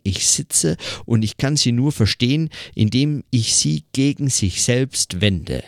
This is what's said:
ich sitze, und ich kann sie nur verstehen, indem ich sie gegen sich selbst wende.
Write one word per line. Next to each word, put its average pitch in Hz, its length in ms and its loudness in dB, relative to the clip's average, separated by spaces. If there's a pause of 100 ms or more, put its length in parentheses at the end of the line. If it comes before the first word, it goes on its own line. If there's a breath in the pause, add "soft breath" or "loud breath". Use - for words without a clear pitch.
ich 92 220 -2
sitze, - 520 0 (260 loud breath)
und 110 180 2
ich 107 140 -4
kann 147 220 0
sie 123 140 2
nur 131 200 2
verstehen, 135 560 0 (260 loud breath)
indem 127 560 2
ich 113 260 0
sie - 360 0
gegen 139 380 0
sich - 320 0
selbst 123 580 0
wende. 80 480 0